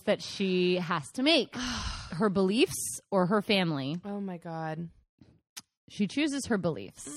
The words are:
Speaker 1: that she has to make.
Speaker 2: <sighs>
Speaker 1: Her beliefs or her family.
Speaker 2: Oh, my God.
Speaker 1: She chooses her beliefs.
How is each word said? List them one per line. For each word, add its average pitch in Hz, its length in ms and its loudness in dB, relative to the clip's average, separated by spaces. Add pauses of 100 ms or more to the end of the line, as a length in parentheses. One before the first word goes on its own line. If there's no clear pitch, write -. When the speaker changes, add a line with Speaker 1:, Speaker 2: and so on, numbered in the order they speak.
Speaker 1:
that - 160 2
she 180 560 2
has 170 360 -2
to 254 100 -2
make. - 320 4
Speaker 2:
<sighs> 247 100 -4 (460)
Speaker 1:
Her 196 180 2
beliefs 196 720 2 (100)
or 185 180 4
her 208 140 4
family. 165 640 2
Speaker 2:
Oh, 202 160 -8
my 185 180 -8
God. 165 520 -6 (1000)
Speaker 1:
She 208 180 -2
chooses 277 400 -2
her 214 100 0
beliefs. 156 600 -6